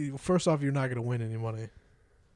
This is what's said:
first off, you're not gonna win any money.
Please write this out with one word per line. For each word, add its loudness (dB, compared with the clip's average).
first 2
off, 4
you're 2
not 0
gonna -2
win 0
any -4
money. -6